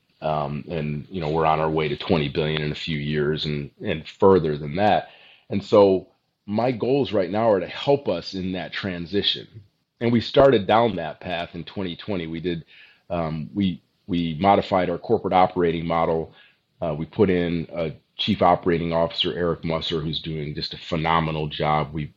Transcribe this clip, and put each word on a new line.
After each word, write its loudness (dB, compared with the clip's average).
um, -2
and, -4
you -8
know, -2
we're 2
on 4
our 0
way 0
to -4
twenty 2
billion -2
in -4
a -10
few -6
years -2
and, -6
and -6
further 2
than -8
that. 2
And -4
so 6
my 0
goals -2
right 0
now 2
are 4
to -4
help 0
us -4
in -4
that -8
transition. -4
And 0
we 4
started 4
down 2
that -8
path -8
in -10
twenty -8
twenty. -6
We -8
did, -4
um, -4
we, -2
we -2
modified 4
our -2
corporate 0
operating 4
model. 0
Uh, -2
we -6
put 2
in 0
a -4
chief -2
operating 4
officer, 0
Eric -2
Musser, -2
who's -4
doing -8
just -10
a -14
phenomenal -2
job. -2
We, -8